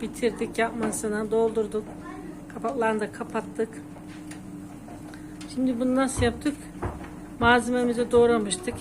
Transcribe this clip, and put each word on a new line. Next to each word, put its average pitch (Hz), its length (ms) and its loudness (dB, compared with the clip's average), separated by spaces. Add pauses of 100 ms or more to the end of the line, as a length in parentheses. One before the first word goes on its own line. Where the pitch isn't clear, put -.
bitirdik 226 560 -2
yapmasına, 220 760 0
doldurduk. 220 520 2 (720)
Kapaklarını 226 460 0
da 208 120 -4
kapattık. 220 580 -4 (1900)
Şimdi 254 240 2
bunu 254 160 4
nasıl 262 260 2
yaptık? 247 340 2 (840)
Malzememizi 240 720 4
doğramıştık. 233 680 6